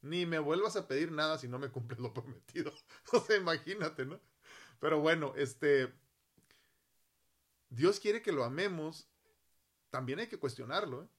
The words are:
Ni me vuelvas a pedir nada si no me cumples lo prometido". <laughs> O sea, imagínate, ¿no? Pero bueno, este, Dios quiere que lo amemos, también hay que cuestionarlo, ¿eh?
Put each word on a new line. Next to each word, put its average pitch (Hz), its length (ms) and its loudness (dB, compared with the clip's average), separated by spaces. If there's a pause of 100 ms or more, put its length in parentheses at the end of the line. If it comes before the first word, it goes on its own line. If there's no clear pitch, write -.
Ni 170 240 -2
me 165 140 2
vuelvas 180 380 2
a 190 100 -4
pedir 151 240 0
nada 156 260 0
si 127 120 -8
no 123 100 -4
me 135 100 -6
cumples 117 300 -8
lo 120 140 -6
prometido". 143 600 -8 (200)
<laughs> - 200 -6
O 233 60 6
sea, 220 180 4
imagínate, 165 680 -2
¿no? 165 140 -12 (600)
Pero 156 220 2
bueno, 156 360 2
este, 139 560 4 (1800)
Dios 160 300 4
quiere 214 220 2
que 208 100 -2
lo 139 120 2
amemos, 160 680 -4 (840)
también 131 280 -4
hay 233 80 -4
que - 120 -10
cuestionarlo, 135 640 -4
¿eh? 202 160 -18